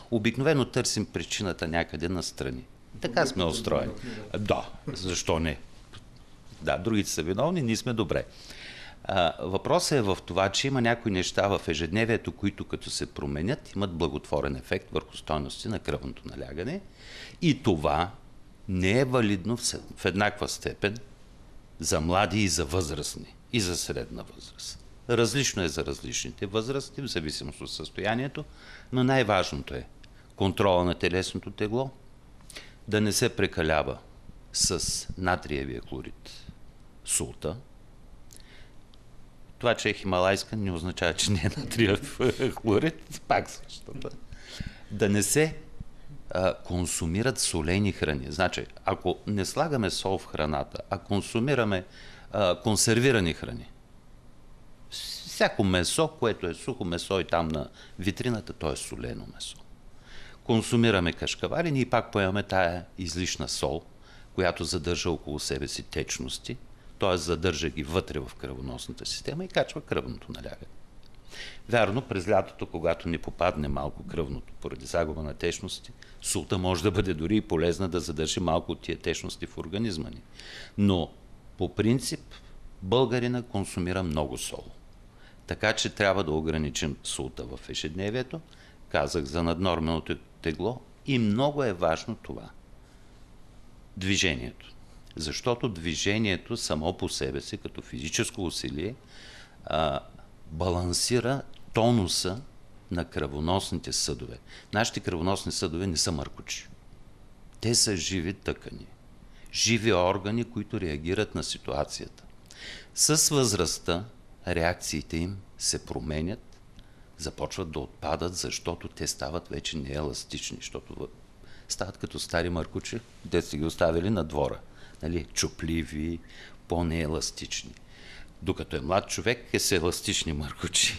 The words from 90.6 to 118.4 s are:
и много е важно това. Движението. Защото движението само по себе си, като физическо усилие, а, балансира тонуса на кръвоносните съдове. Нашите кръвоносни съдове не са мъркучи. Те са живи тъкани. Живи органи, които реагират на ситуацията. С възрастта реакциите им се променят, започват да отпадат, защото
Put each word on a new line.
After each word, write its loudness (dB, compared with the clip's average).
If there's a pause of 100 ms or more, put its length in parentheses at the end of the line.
и 2
много 4
е 2
важно 0
това. -10 (1500)
Движението. 0 (420)
Защото -2
движението 0
само 0
по -2
себе -2
си, -8
като -10
физическо -2
усилие, -4 (680)
а, 0 (500)
балансира 2 (300)
тонуса 4 (500)
на 0
кръвоносните 0
съдове. -4 (340)
Нашите 2
кръвоносни 0
съдове 0
не 0
са 2
мъркучи. -6 (920)
Те 2
са 4
живи 0
тъкани. -6 (680)
Живи 4
органи, 4
които -4
реагират 0
на -2
ситуацията. -6 (720)
С 4
възрастта 4 (420)
реакциите 0
им -2 (220)
се -2
променят, -4 (600)
започват -6
да -4
отпадат, -2
защото -4